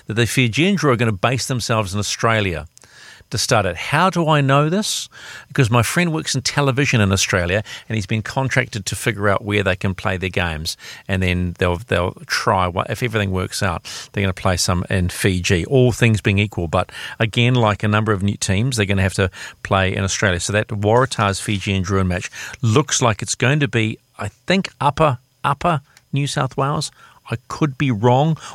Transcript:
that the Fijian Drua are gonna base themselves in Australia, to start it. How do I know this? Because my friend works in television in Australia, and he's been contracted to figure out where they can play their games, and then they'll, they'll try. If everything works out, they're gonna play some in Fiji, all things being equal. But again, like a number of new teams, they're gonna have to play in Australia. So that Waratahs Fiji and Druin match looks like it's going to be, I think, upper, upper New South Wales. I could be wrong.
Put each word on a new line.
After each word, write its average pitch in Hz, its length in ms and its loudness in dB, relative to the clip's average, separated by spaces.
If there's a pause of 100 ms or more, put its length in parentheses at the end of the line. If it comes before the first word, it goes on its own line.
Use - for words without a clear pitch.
that 110 40 -6
the 113 140 2
Fijian 135 500 2
Drua 147 160 2
are 117 40 4
gonna 113 140 2
base 117 360 0
themselves 110 480 -2
in 104 40 -2
Australia, 101 680 -2 (640)
to 113 80 -4
start 104 280 2
it. 87 100 -2
How 175 340 0
do 170 180 0
I 151 120 4
know 139 280 4
this? - 400 -2 (400)
Because 120 220 2
my 120 120 4
friend 175 300 0
works 156 220 -4
in 131 80 -2
television 135 580 0
in 95 120 4
Australia, 95 500 0 (260)
and 110 80 -4
he's 104 100 -4
been 110 160 -2
contracted 123 640 -4
to 98 100 -6
figure 104 320 -2
out 98 160 0
where 104 180 2
they 92 140 0
can 95 180 -2
play 95 220 -4
their 92 140 -4
games, 85 460 -4 (320)
and 95 140 0
then 90 360 0
they'll, 87 180 2
they'll 90 360 0 (140)
try. 95 440 0 (180)
If 113 140 -6
everything 107 280 0
works 92 320 -4
out, 87 220 -2 (280)
they're 104 100 -2
gonna 95 100 0
play 92 240 0
some 90 340 0
in 92 180 2
Fiji, 90 580 0
all 127 260 4
things 110 280 2
being 98 180 2
equal. 104 300 -2
But 90 220 0 (280)
again, 120 360 2
like 110 280 2
a 110 60 0
number 107 240 2
of 92 100 -2
new 101 140 0
teams, 113 400 0
they're 101 100 2
gonna 98 160 2
have 95 120 2
to 92 160 2 (320)
play 95 320 0
in 101 100 -2
Australia. 92 360 0
So - 120 -4
that 107 160 0
Waratahs 107 720 2
Fiji 101 340 -2
and 95 100 0
Druin 95 240 0
match 90 220 -4 (320)
looks 123 400 2
like 113 200 0
it's - 120 -6
going 139 260 2
to 143 80 2
be, 110 300 -2 (200)
I 104 100 -8
think, - 400 -2 (120)
upper, 143 380 2 (260)
upper 143 360 0 (320)
New 139 140 0
South 135 300 -4
Wales. 143 340 -2 (400)
I 117 60 -2 (120)
could 147 280 -2
be 143 140 0
wrong. 123 480 2 (160)